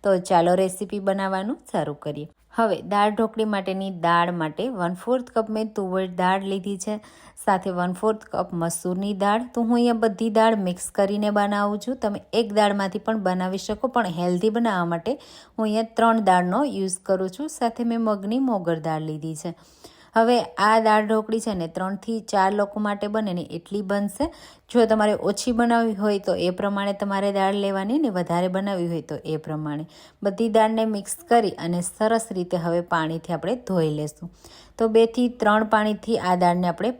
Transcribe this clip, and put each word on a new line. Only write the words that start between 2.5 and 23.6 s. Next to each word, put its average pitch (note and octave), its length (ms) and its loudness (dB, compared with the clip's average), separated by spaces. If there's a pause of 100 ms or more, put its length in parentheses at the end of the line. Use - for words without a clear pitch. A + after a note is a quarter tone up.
હવે A3 200 2 (140)
દાળ G#3 240 4
ઢોકળી A3 380 0
માટેની F#3+ 360 -4 (140)
દાળ E3+ 300 4
માટે D#3 280 -4 (160)
વન F3+ 240 -2
ફોર્થ B3 320 -2
કપ A3 220 -2
મેં A3 200 -2
તુવેર F#3+ 300 -2 (160)
દાળ F#3+ 300 2
લીધી G3 340 -4
છે, G#3+ 100 -4 (460)
સાથે F#3+ 340 0
વન F3+ 240 -2
ફોર્થ A3 320 0
કપ F3+ 300 -4
મસૂરની F3+ 520 -4 (100)
દાળ. G#3+ 300 2
તો A#3 140 -2
હું A#3+ 100 2
અહીંયા A#3 260 2
બધી A3 340 0
દાળ A3 260 6
મિક્સ F3+ 280 -4
કરીને G#3 400 0
બનાવું G#3 520 0
છું. B3 200 -6
તમે G#3 200 -4 (100)
એક G#3+ 240 0
દાળમાંથી G3+ 480 2
પણ A3 220 -2
બનાવી F#3 380 -2
શકો, G#3+ 320 -4
પણ E3+ 240 -2
હેલ્ધી F3+ 340 2
બનાવવા F#3+ 380 0
માટે E3+ 200 -4
હું - 540 -8
અહીંયા A3 320 -2
ત્રણ A3+ 300 4
દાળનો F3+ 340 4 (140)
યુઝ F#3+ 200 -4 (120)
કરું F#3+ 260 0
છું. D#4 220 -8
સાથે A#3 260 -2
મેં A#3 240 -2
મગની G#3+ 420 -2
મોગર E3+ 280 0 (100)
દાળ D#3 240 -2
લીધી D#3 320 -8
છે. E3+ 100 -6 (640)
હવે A3+ 180 6 (300)
આ A3 200 6
દાળ G#3+ 220 6
ઢોકળી A3 380 0
છે A3 100 -2
ને E3+ 180 -2
ત્રણથી G3 460 -4 (100)
ચાર F#3+ 220 4
લોકો G#3 320 -2
માટે G3+ 200 -2 (120)
બને G#3+ 220 -2
ને E3+ 40 -4 (160)
એટલી G3 320 -6